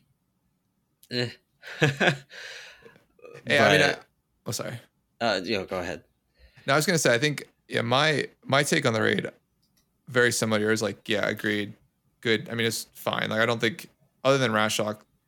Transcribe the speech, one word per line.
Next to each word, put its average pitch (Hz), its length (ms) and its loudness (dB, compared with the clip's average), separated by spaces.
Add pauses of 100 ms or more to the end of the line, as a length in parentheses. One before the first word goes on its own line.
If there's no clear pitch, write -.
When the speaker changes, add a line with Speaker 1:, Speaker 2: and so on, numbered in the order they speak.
(1120)
Speaker 1:
eh. 123 160 -2 (540)
<laughs> 156 300 2 (1400)
Speaker 2:
Hey, 143 120 2
I 135 120 8
mean, 95 100 6
Speaker 1:
But - 0 -
Speaker 2:
I, 143 160 2 (480)
oh, 110 60 -8
sorry. 110 280 -8 (400)
Speaker 1:
Uh, 107 240 0
you 101 140 -2
know, 92 80 -4
go 92 140 -6
ahead. 85 240 -8 (640)
Speaker 2:
No, 139 60 2
I - 20 4
was 151 100 2
gonna 180 140 0
say, 135 140 4
I 117 40 2
think, 143 320 -2 (180)
yeah, - 140 -2
my, 135 460 0 (180)
my 135 180 2
take 151 220 0
on 117 80 2
the 110 80 0
raid, 107 280 0 (760)
very 120 240 2
similar 110 280 0
to 104 60 0
yours, 110 160 0
like, 101 280 -6
yeah, 104 180 0
agreed. 104 460 -4 (480)
Good. 113 280 -2
I 117 60 -8
mean, 113 120 -2
it's - 260 -6
fine. - 360 -4
Like, 107 120 0
I 113 40 4
don't 117 140 0
think, 113 300 -4 (340)
other 135 140 4
than 123 140 0
Rashok, 107 480 0 (280)